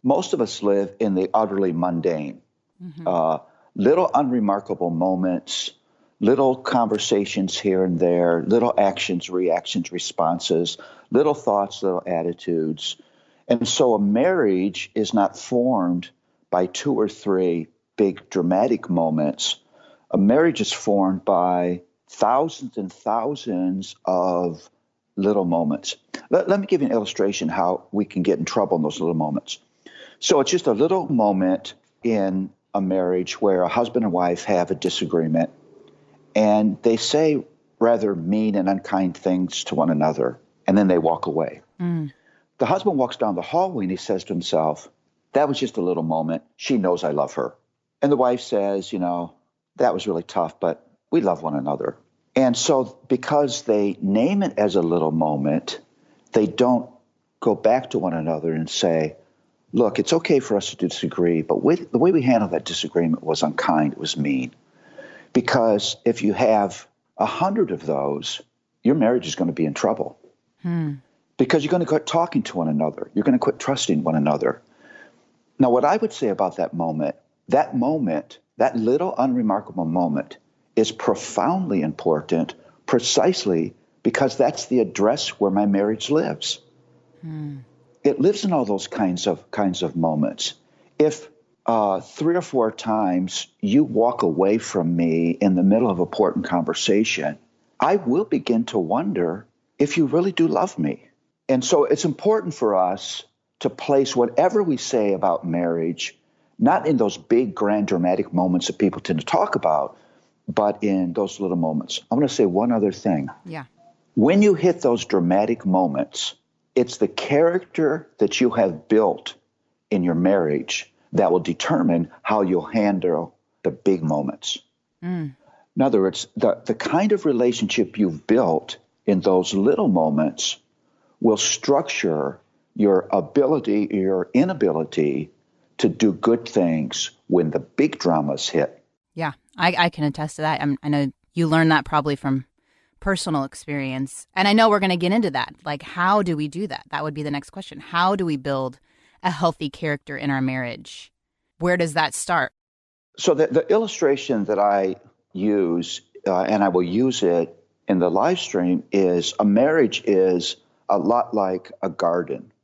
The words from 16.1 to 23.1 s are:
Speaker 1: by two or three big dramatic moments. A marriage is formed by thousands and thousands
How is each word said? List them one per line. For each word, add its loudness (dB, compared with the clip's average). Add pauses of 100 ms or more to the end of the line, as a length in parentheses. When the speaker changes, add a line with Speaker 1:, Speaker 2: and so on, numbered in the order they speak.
Speaker 1:
by 2
two -4
or 0
three -2 (280)
big 0
dramatic 0
moments. -2 (540)
A 0
marriage 4
is -4
formed -2
by 0 (280)
thousands 0
and -8
thousands -4 (100)